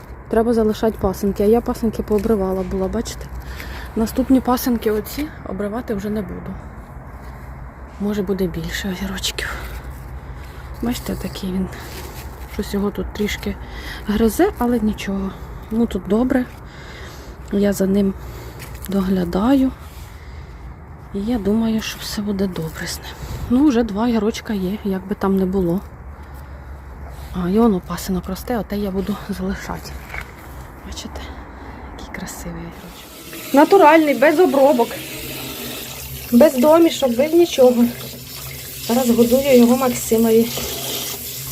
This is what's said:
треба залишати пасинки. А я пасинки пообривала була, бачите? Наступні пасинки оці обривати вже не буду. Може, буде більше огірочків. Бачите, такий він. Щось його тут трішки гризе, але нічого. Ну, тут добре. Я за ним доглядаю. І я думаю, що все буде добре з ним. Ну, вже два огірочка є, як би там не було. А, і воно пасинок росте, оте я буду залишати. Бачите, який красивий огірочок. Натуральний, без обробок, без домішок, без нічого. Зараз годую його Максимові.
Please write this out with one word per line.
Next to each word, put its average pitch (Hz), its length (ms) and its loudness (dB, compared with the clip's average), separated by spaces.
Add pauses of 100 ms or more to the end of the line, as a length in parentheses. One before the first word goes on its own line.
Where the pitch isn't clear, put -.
(280)
треба 226 260 4
залишати 220 460 2
пасинки. 196 420 0
А 202 40 4
я 226 140 6
пасинки 233 420 -2
пообривала 196 600 2
була, 190 260 -2
бачите? - 380 -6 (680)
Наступні 240 440 4
пасинки 240 500 0
оці 214 380 -4 (200)
обривати 208 460 -6
вже 202 160 -4
не 214 120 -2
буду. 180 320 -8 (1500)
Може, 208 220 -2
буде 185 240 0
більше 165 420 -4
огірочків. 185 680 -6 (1300)
Бачите, 233 320 -2
такий 185 380 -6
він. 185 160 -2 (840)
Щось - 220 -4
його 202 160 0
тут - 240 -6
трішки 202 420 -4 (500)
гризе, 226 520 4
але 240 220 2
нічого. 196 500 -2 (400)
Ну, 226 160 2
тут 190 220 -4
добре. 254 360 2 (1080)
Я 202 200 4
за 190 140 2
ним 196 280 4 (760)
доглядаю. 196 840 2 (1400)
І 202 60 -4
я 233 180 0
думаю, 220 440 2
що - 160 -8
все - 240 -6
буде 202 240 0
добре 165 400 -6
з - 120 -8
ним. - 140 -12 (380)
Ну, 269 180 6
вже 240 140 4
два 214 220 0
огірочка 226 480 0
є, 190 320 -2
як 190 240 -2
би 208 60 0
там 196 220 2
не 190 100 2
було. 185 340 2 (1500)
А, 180 160 -2
і 196 100 4
воно 220 220 6
пасинок 175 480 -4
росте, 226 300 -4
оте 202 180 -4
я 208 140 -2
буду 196 260 -2 (120)
залишати. 185 640 -6 (960)
Бачите, - 340 -10 (800)
який - 160 -14
красивий 170 480 -10
огірочок. - 920 -12
Натуральний, 311 600 8
без 294 260 6
обробок, 269 480 6 (1400)
без 269 240 8
домішок, 302 600 6
без 302 160 2
нічого. 254 520 6 (1040)
Зараз 240 240 2
годую 247 480 6
його 240 180 8
Максимові. 233 680 4 (1040)